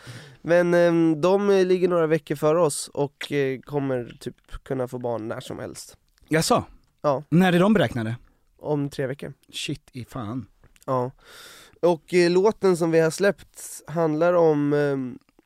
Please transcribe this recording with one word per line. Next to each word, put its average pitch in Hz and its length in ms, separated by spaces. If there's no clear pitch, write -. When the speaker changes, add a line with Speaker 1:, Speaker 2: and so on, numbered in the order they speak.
Speaker 1:
Men, 175 320
ehm, 165 480
de, 196 280
eh, 190 160
ligger 185 220
några 175 200
veckor 156 280
före 156 240
oss 156 280
och, - 440
eh, 135 280
kommer 135 600
typ - 440
kunna 131 240
få 127 120
barn 117 280
när 120 120
som - 200
helst. - 380
Speaker 2:
Jaså? 165 340
Speaker 1:
Ja. 147 280
Speaker 2:
När 180 240
är 175 60
de 202 140
beräknade? 120 420
Speaker 1:
Om 143 320
tre 139 180
veckor. 143 260
Speaker 2:
Shit - 380
i 123 140
fan. 117 400
Speaker 1:
Ja. 127 260
Och, 170 320
eh, 175 180
låten 190 460
som 165 140
vi 160 80
har 160 120
släppt - 760
handlar 165 460
om, 151 400
ehm, 139 460